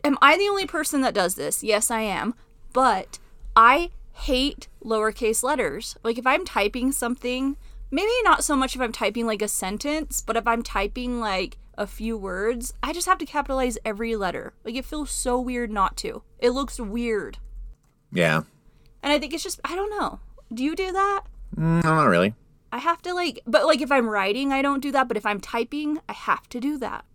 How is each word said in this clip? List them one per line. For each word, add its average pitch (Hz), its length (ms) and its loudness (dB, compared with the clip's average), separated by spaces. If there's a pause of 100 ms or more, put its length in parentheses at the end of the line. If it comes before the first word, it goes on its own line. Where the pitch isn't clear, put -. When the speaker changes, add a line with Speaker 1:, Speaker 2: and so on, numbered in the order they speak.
Speaker 1:
Am 285 200 4
I 302 160 8
the 403 100 4
only 392 160 0
person 294 380 -2
that 240 100 2
does 185 220 2
this? - 280 -4
Yes, 214 280 2
I 226 100 0
am. 196 340 -2 (380)
But - 460 2 (360)
I 254 360 8 (240)
hate 269 540 -2 (140)
lowercase 220 600 0
letters. 226 600 -2
Like, 226 140 -2
if 247 100 -4
I'm 330 200 2
typing 240 460 0
something, 254 640 -2 (340)
maybe 370 200 0 (120)
not 359 200 6
so 294 140 2
much 262 180 0
if 254 60 -6
I'm 233 120 -2
typing, 233 340 -2
like, 214 160 -2
a 208 60 -2
sentence, 285 760 -4
but 226 140 -4
if 226 100 0
I'm 233 160 2
typing, 240 580 -4
like, 196 380 -4 (180)
a 202 100 -4
few 220 300 -6
words, 208 560 -4 (100)
I 285 120 -4
just 349 140 -4
have 370 100 2
to 311 80 -8
capitalize 262 580 -2
every 226 320 -4
letter. - 380 -6 (100)
Like, 226 120 -8
it 262 100 -6
feels 302 240 -8
so 247 280 0
weird 240 320 -4
not 196 280 0
to. - 240 -8 (160)
It 240 140 4
looks 262 280 -4
weird. 214 560 -4 (720)
Speaker 2:
Yeah. 80 320 4 (600)
Speaker 1:
And 285 100 2
I 302 60 4
think 294 160 -4
it's 320 100 -6
just, 349 200 -10
I 330 100 -4
don't 403 160 -2
know. 403 300 -4 (340)
Do 247 100 -2
you 320 100 0
do 381 180 -2
that? 392 300 2 (320)
Speaker 2:
Mm, 165 300 2
no, 160 120 4
not 151 80 4
really. 95 300 6 (380)
Speaker 1:
I 233 60 -6
have 339 240 -2
to, 359 120 -6
like, 349 340 -2
but, 269 180 4
like, 311 140 6
if 277 100 -2
I'm 247 180 4
writing, 214 440 0
I 269 100 2
don't 277 160 2
do 277 140 -2
that. 262 160 2
But 220 80 -2
if 208 100 -2
I'm 254 140 0
typing, 294 580 -2 (100)
I 208 40 -10
have - 380 -2
to 247 100 -6
do 285 180 -2
that. - 260 -8 (100)